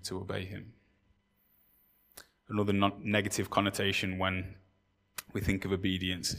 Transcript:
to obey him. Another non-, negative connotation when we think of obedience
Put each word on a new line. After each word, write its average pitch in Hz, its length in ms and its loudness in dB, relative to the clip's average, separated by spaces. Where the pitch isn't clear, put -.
to 92 140 -6
obey 95 260 -4
him. 101 280 -12
Another 104 240 2
non-, 98 300 4
negative 104 480 2
connotation 98 680 2
when 92 360 -2
we 101 80 -2
think 98 240 2
of 98 80 -2
obedience 92 680 0